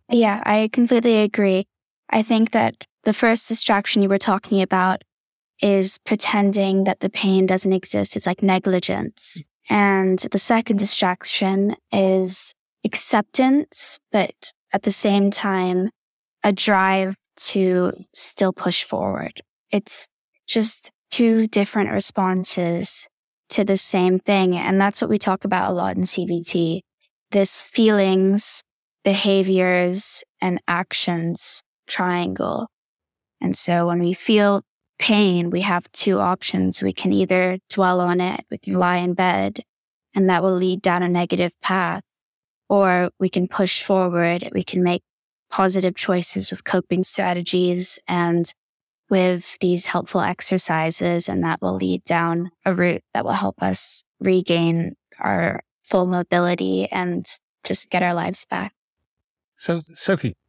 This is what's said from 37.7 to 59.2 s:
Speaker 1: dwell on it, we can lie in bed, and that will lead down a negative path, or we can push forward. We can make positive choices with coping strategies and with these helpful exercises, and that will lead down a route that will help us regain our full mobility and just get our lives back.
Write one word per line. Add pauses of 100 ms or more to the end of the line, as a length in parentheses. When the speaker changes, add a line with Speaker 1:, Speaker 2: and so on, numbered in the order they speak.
Speaker 1:
dwell
on
it,
we
can
lie
in
bed, (540)
and
that
will
lead
down
a
negative
path, (640)
or
we
can
push
forward.
We
can
make (460)
positive
choices
with
coping
strategies
and (560)
with
these
helpful
exercises,
and
that
will
lead
down (140)
a
route (100)
that
will
help
us (160)
regain (240)
our (220)
full
mobility
and (380)
just
get
our
lives
back. (800)